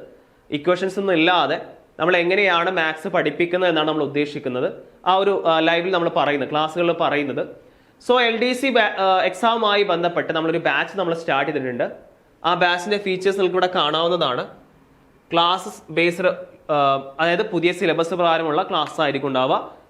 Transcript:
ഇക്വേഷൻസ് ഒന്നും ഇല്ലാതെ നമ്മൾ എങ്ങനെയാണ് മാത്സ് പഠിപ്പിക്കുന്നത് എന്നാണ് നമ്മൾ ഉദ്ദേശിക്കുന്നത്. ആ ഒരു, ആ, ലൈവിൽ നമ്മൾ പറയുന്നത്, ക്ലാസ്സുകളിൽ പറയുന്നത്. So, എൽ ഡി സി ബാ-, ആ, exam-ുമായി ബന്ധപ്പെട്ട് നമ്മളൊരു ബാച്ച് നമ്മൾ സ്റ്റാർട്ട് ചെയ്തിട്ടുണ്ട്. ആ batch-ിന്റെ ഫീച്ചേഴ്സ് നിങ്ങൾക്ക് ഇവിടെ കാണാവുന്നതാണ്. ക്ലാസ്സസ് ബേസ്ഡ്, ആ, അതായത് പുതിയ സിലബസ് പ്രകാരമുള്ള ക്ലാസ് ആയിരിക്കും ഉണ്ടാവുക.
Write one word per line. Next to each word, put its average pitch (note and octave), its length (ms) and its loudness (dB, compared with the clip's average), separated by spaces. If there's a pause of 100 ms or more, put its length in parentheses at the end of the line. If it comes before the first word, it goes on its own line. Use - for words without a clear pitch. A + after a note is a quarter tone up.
(520)
ഇക്വേഷൻസ് F3+ 480 -2
ഒന്നും G3 140 0
ഇല്ലാതെ D#3+ 520 2 (340)
നമ്മൾ F3 180 2
എങ്ങനെയാണ് F3+ 540 2
മാത്സ് D#3+ 360 -4
പഠിപ്പിക്കുന്നത് F3 640 0
എന്നാണ് D#3 180 0
നമ്മൾ D#3 160 0
ഉദ്ദേശിക്കുന്നത്. C#3 680 -4 (320)
ആ F#3 100 4
ഒരു, G3 320 2
ആ, E3 120 4
ലൈവിൽ E3+ 320 2
നമ്മൾ E3+ 240 0
പറയുന്നത്, C#3+ 360 0
ക്ലാസ്സുകളിൽ D#3+ 420 0
പറയുന്നത്. D3 720 -4 (400)
So, B3 160 4
എൽ A3+ 160 0
ഡി B3 160 0
സി C4 160 -2
ബാ-, A3+ 280 2
ആ, F#3+ 280 2
exam-ുമായി G#3 580 2
ബന്ധപ്പെട്ട് F3 500 -2
നമ്മളൊരു E3 240 0
ബാച്ച് D#3+ 400 -2
നമ്മൾ E3+ 160 0
സ്റ്റാർട്ട് D#3 380 0
ചെയ്തിട്ടുണ്ട്. C3 400 -4 (540)
ആ E3+ 140 2
batch-ിന്റെ F3+ 380 0
ഫീച്ചേഴ്സ് G3 420 -2
നിങ്ങൾക്ക് F3+ 160 0
ഇവിടെ F3+ 200 2
കാണാവുന്നതാണ്. D#3+ 720 0 (840)
ക്ലാസ്സസ് F3+ 560 0
ബേസ്ഡ്, F3 380 0 (440)
ആ, C#3 320 2 (160)
അതായത് E3+ 320 0
പുതിയ F3 200 0
സിലബസ് E3+ 420 0
പ്രകാരമുള്ള E3 560 2
ക്ലാസ് D#3+ 320 -2
ആയിരിക്കും C#3 260 0
ഉണ്ടാവുക. C3+ 440 0 (180)